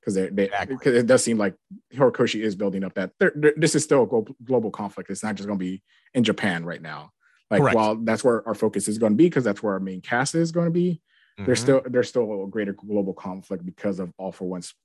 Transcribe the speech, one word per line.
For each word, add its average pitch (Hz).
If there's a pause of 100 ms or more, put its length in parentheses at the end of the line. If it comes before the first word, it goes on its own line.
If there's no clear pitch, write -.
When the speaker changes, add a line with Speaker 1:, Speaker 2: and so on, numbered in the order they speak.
Speaker 1:
'Cause 107
they, 95
they, 98
Speaker 2:
Exactly. 101
Speaker 1:
'cause 131
it 120
does 123
seem 117
like 101 (380)
Horikoshi 120
is 107
building 98
up 92
that 95
there, 180
there, 147
this 156
is 143
still 139
a 104
glo-, 117
global 113
conflict. 98
It's 95
not 107
just 98
gonna 101
be 92 (320)
in 123
Japan 95
right 85
now. 76 (380)
Like, 196
Speaker 2:
Correct. 123
Speaker 1:
while 110
that's 113
where 120
our 110
focus 104
is 107
gonna 110
be, 165
'cause 147
that's 104
where 104
our 95
main 95
cast 127
is 165
gonna 170
be, 175 (360)
there's 117
Speaker 2:
Mm-hmm. 117
Speaker 1:
still, 131
there's 123
still 107
a 98
greater 101
global 98
conflict 92
because 90
of 87
All 95
for 92
One's 90 (120)